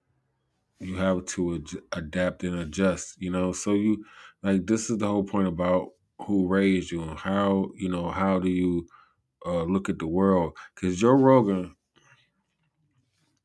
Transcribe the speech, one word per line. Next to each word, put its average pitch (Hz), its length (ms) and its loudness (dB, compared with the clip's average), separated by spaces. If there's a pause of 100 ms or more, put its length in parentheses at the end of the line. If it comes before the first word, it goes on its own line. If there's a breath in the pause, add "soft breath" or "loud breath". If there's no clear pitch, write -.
(800)
you 92 180 -8
have 92 280 0
to 87 340 -4
adj-, 78 220 -12 (120)
adapt 87 500 -4
and 87 160 -4
adjust, 87 600 -2
you 90 100 -6
know? 92 200 -2
So 101 220 -2
you, 104 300 0 (380 loud breath)
like, 95 260 0
this 110 220 0
is 113 80 -2
the 104 100 -2
whole 101 160 0
point 98 240 0
about 90 420 0 (360)
who 95 220 2
raised 95 440 2
you 82 120 -6
and 80 140 -8
how, 98 580 0
you 92 140 -4
know, 87 200 -4
how 95 300 0
do 92 100 0
you, 90 380 0 (580 soft breath)
uh, 85 180 -2
look 95 260 -2
at 87 100 -6
the 80 80 -6
world? 90 500 2 (180 loud breath)
'Cause 92 220 -2
Joe 117 140 4
Rogan, 120 640 4 (1700 soft breath)